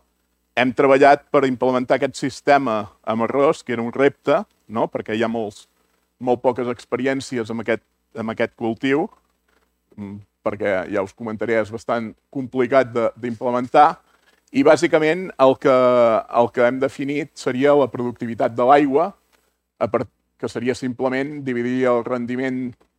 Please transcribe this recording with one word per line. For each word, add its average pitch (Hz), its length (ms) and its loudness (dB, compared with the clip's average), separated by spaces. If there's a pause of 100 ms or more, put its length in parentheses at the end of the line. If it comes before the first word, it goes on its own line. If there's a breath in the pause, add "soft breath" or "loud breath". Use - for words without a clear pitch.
(560)
hem 127 200 2
treballat 143 560 6
per 135 160 2
implementar 127 500 -2
aquest 131 220 -6
sistema 135 640 0 (200)
amb 113 220 -2
arròs, 139 380 0
que 123 100 -8
era 117 100 -4
un 117 120 -6
repte, 139 480 0 (240)
no? 117 200 -4
Perquè 110 300 -6
hi 113 60 0
ha 113 80 -2
molts, 110 340 -8 (540)
molt 123 240 -2
poques 123 260 -2
experiències 123 800 -6
amb 113 160 -8
aquest, 113 180 -2 (320)
amb 113 200 -6
aquest 113 240 -2
cultiu, 135 480 -2 (880)
mm, 101 240 -14 (260)
perquè 101 480 -2
ja 101 100 -2
us 98 120 -12
comentaré, 110 440 -4
és 104 120 -4
bastant 113 420 -6 (180)
complicat 127 640 0
de, 113 160 0 (100)
d'implementar, 127 800 2 (540)
i 135 140 2
bàsicament 160 720 2
el 135 240 6
que, 139 120 4 (680)
el 117 140 2
que 120 140 4
hem 131 120 -2
definit 143 580 -6
seria 139 380 2
la 131 160 2
productivitat 120 640 -6
de 120 100 0
l'aigua, 147 460 4 (680)
a - 80 0
part, 113 220 -4 (280)
que 123 140 -8
seria 120 240 -4
simplement 131 680 -4
dividir 127 440 -2
el 120 180 2
rendiment 127 640 -6 (300)